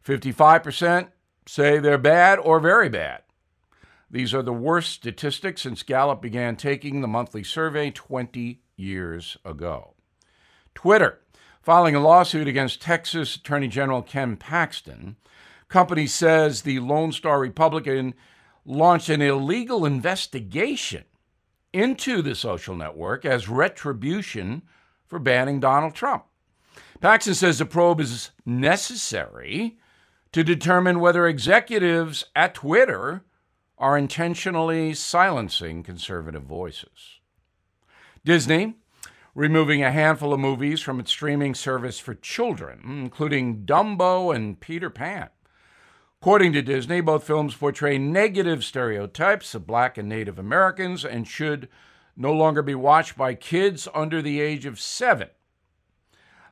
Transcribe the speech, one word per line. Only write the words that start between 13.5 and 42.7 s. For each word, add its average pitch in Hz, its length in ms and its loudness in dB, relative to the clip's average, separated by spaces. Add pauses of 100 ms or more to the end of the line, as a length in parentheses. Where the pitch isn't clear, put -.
General 131 360 -2
Ken 127 340 -6
Paxton. 104 800 -8 (520)
Company 175 380 2
says 156 540 4
the 135 180 -4
Lone 147 320 -2
Star 143 300 0
Republican 135 720 0 (540)
launched 156 420 2
an 156 140 2
illegal 165 640 0
investigation 143 1160 -4 (680)
into 240 480 -2
the 139 140 -4
social 92 420 -8
network 82 480 -8
as 123 240 -2
retribution 139 1120 -4 (460)
for 175 120 -12
banning 135 400 0
Donald 139 360 2
Trump. - 320 -4 (760)
Paxton 214 320 4
says 170 260 2
the 143 60 0
probe 170 340 4
is 120 340 -6 (120)
necessary 123 1300 -4 (540)
to 165 120 2
determine 175 560 2
whether 175 260 6
executives 165 1000 0 (100)
at 175 160 2
Twitter 160 720 0 (540)
are 139 180 2
intentionally 165 960 -2
silencing 120 880 -2
conservative 82 600 -10
voices. - 800 -14 (1000)
Disney 165 520 2 (600)
removing 151 460 2
a 131 80 2
handful 151 420 2
of 139 60 0
movies 135 420 -2
from 131 200 -8
its 104 100 -10
streaming 143 460 -2
service 127 420 -6
for 120 160 -14
children, 104 720 -6